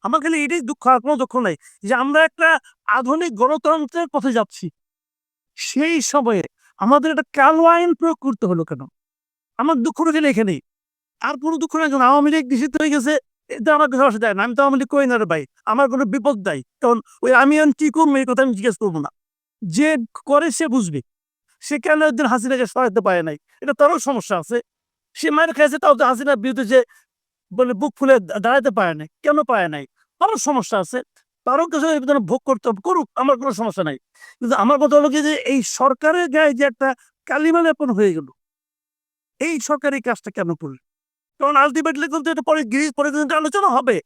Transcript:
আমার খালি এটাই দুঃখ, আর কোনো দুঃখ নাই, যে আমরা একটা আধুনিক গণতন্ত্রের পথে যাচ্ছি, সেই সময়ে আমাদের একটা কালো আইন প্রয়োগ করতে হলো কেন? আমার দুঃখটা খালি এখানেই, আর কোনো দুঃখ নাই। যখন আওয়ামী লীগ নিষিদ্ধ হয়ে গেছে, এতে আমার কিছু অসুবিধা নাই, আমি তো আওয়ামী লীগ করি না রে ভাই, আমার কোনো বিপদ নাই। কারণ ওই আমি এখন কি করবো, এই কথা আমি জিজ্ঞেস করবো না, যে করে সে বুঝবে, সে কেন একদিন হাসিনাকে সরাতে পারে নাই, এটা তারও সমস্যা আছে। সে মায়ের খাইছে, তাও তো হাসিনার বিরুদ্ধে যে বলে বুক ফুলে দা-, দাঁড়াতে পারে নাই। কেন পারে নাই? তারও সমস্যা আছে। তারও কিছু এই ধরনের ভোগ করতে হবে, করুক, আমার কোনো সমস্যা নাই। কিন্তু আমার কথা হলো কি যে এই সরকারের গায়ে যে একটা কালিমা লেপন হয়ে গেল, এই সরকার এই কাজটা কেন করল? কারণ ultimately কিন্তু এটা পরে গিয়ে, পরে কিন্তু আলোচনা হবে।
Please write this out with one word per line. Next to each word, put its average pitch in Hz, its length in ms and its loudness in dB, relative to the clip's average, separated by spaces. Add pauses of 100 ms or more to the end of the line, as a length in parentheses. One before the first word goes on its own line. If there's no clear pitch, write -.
আমার 247 160 0
খালি 320 220 -2
এটাই 320 180 -2
দুঃখ, 254 260 -10
আর 254 140 4
কোনো 285 160 -2
দুঃখ 240 200 -6
নাই, 202 200 -2 (260)
যে 202 120 -2
আমরা 277 300 2
একটা 320 240 0 (380)
আধুনিক 262 480 -2
গণতন্ত্রের 302 720 -2
পথে 269 240 -2
যাচ্ছি, 220 340 -4 (920)
সেই 320 440 -2
সময়ে 226 400 0 (360)
আমাদের 269 320 2
একটা 302 220 -2
কালো 320 320 4
আইন 339 300 4
প্রয়োগ 320 260 -2
করতে 262 260 -4
হলো 175 180 0
কেন? 139 180 -10 (760)
আমার 302 180 2
দুঃখটা 311 360 0
খালি 302 160 2
এখানেই, 196 320 0 (600)
আর 269 160 -4
কোনো 311 180 -2
দুঃখ 311 200 -6
নাই। 320 140 2
যখন 269 140 2
আওয়ামী 285 260 6
লীগ 311 160 0
নিষিদ্ধ 247 340 -2
হয়ে 302 100 0
গেছে, 285 220 0 (380)
এতে 233 200 -2
আমার 302 180 4
কিছু 254 160 2
অসুবিধা 226 240 0
নাই, 202 160 0
আমি 240 100 -4
তো 277 80 0
আওয়ামী 277 160 2
লীগ 262 100 -2
করি 277 180 2
না 247 120 0
রে 214 80 0
ভাই, 160 160 -2 (220)
আমার 254 260 2
কোনো 262 140 0
বিপদ 233 320 -2 (100)
নাই। 147 140 -4 (200)
কারণ 233 180 2 (240)
ওই 240 100 0
আমি 269 260 6
এখন 302 140 4
কি 311 180 -2
করবো, 302 260 2
এই 262 120 0
কথা 254 140 0
আমি 262 120 0
জিজ্ঞেস 202 220 -4
করবো 180 240 -4
না, 143 100 -8 (520)
যে 208 260 0 (360)
করে 294 260 2
সে 320 180 -4
বুঝবে, 185 320 -2 (640)
সে - 160 -6
কেন 302 240 0
একদিন 285 240 0
হাসিনাকে 247 400 0
সরাতে 233 340 0
পারে 185 220 0
নাই, 156 140 -6 (240)
এটা 277 120 -4
তারও 294 260 2
সমস্যা 233 400 -4
আছে। 220 180 -6 (600)
সে 320 140 -4
মায়ের 320 240 0
খাইছে, 294 240 2
তাও 302 160 4
তো 254 100 2
হাসিনার 262 340 0
বিরুদ্ধে 247 260 -4
যে 247 140 4 (720)
বলে 247 220 0
বুক 220 220 -4
ফুলে 269 240 4
দা-, 190 200 -10
দাঁড়াতে 247 300 0
পারে 185 240 -2
নাই। 151 140 -12 (140)
কেন 294 200 2
পারে 214 260 0
নাই? 147 160 -8 (360)
তারও 415 180 0
সমস্যা 254 400 -4
আছে। 190 200 -6 (480)
তারও 277 200 2
কিছু 320 220 -2
এই 302 120 0
ধরনের 262 260 0
ভোগ 226 180 -2
করতে 262 220 -2
হবে, 208 180 -4
করুক, 339 300 0
আমার 269 220 2
কোনো 254 160 -4
সমস্যা 196 320 -4
নাই। 143 120 -6 (360)
কিন্তু 247 240 -2
আমার 247 220 2
কথা 285 180 2
হলো 294 120 4
কি 294 140 0
যে 302 120 0 (100)
এই 269 160 0 (100)
সরকারের 302 600 0
গায়ে 302 240 2
যে 262 100 0
একটা 269 240 -2 (380)
কালিমা 320 360 2
লেপন 302 280 0
হয়ে 196 240 2
গেল, 147 140 -8 (1120)
এই 330 200 -2
সরকার 294 340 -2
এই 262 80 -6
কাজটা 214 280 -6
কেন 180 240 -6
করল? 139 220 -12 (640)
কারণ 285 160 0
ultimately 294 520 0
কিন্তু 294 220 -4
এটা 285 120 -4
পরে 311 220 0
গিয়ে, 269 280 -2
পরে 285 180 -2
কিন্তু 294 260 -4
আলোচনা 311 320 0
হবে। 247 380 0